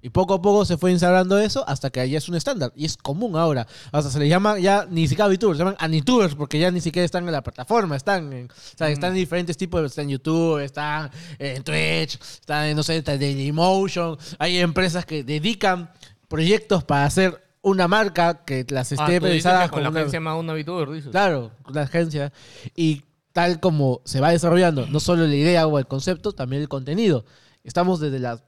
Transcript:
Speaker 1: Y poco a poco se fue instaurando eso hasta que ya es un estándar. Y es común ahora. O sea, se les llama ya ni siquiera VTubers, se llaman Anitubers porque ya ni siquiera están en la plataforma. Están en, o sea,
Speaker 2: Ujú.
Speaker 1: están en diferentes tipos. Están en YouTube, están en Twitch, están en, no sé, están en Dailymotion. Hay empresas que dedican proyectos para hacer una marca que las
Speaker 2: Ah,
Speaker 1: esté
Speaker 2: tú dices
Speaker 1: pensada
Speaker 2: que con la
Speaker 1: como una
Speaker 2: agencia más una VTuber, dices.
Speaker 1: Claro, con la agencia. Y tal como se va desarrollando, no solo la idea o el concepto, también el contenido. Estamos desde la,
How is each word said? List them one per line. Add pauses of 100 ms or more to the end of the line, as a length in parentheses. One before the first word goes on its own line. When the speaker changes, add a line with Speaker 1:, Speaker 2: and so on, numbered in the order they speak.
Speaker 1:
Y
poco
a
poco
se
fue
instaurando
eso
hasta
que
ya
es
un
estándar.
Y
es
común
ahora. (280)
O
sea,
se
les
llama
ya
ni
siquiera
VTubers,
se
llaman
Anitubers
porque
ya
ni
siquiera
están
en
la
plataforma.
Están
en,
o
sea,
Speaker 2:
Ujú.
Speaker 1:
están
en
diferentes
tipos.
Están
en
YouTube,
están (300)
en
Twitch,
están
en,
no
sé,
están
en
Dailymotion. (220)
Hay
empresas
que
dedican (380)
proyectos
para
hacer (200)
una
marca
que
las
Speaker 2:
Ah,
Speaker 1:
esté
Speaker 2:
tú
dices
Speaker 1:
pensada
Speaker 2:
que
con
la
Speaker 1:
como
una
Speaker 2:
agencia
más
una
VTuber,
dices.
Speaker 1:
Claro, (100)
con
la
agencia. (420)
Y (280)
tal
como
se
va
desarrollando,
no
solo
la
idea
o
el
concepto,
también
el
contenido. (400)
Estamos
desde
la, (120)